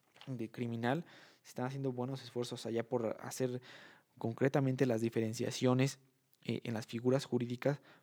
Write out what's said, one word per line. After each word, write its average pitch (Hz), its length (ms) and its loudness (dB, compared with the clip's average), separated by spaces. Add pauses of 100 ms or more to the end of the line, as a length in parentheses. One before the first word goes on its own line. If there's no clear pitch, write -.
(260)
de 117 240 -6
criminal 120 540 -2 (380)
se - 80 -20
están 127 160 -4
haciendo 135 260 -2
buenos 127 300 -4
esfuerzos 120 440 -6
allá 113 200 0
por 117 340 0
hacer 127 400 -2 (580)
concretamente 131 680 2
las 113 140 2
diferenciaciones, 120 1000 2 (460)
eh, 117 200 -2
en 120 100 -4
las 110 120 -4
figuras 127 380 2
jurídicas 123 560 0 (220)